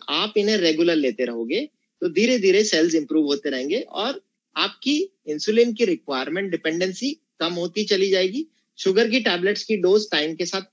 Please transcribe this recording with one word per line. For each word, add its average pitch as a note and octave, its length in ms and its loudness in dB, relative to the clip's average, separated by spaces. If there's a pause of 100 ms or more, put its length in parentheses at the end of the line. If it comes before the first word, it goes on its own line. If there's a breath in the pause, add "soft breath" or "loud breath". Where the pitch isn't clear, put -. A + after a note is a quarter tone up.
आप F3+ 280 -4
इन्हें G#3 200 2
regular E3+ 380 2
लेते B2+ 300 0
रहोगे A#2 360 -4 (400)
तो F3+ 80 -2
धीरे A3+ 300 2
धीरे F#3+ 240 4
cells E3 320 2
improve D#3 300 2
होते C#3+ 240 -2
रहेंगे C3+ 300 -2
और C4 420 -6 (340)
आपकी G3 420 -2 (300)
insulin G#3+ 460 2
की A3+ 120 2
requirement, D#3+ 640 -4
dependency F#3 600 -4 (280)
कम E3+ 140 -2
होती F3 300 -4
चली G3 260 2
जाएगी, F#3+ 360 0 (340)
Sugar G#3+ 300 2
की A#3+ 100 2
tablets G3 440 -2
की A3 140 -2
dose G3 340 2
time D#3 240 -2
के E3+ 100 -4
साथ F#3+ 160 -6 (120)